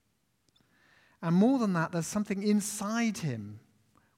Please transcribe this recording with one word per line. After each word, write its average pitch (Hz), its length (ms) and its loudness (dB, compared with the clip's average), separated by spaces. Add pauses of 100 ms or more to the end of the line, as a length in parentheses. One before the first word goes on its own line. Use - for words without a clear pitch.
(1200)
And 170 160 2
more 247 200 6
than 214 140 0
that, 165 220 0
there's 165 120 -2
something 208 380 -4
inside 208 760 -2
him 110 420 -8 (560)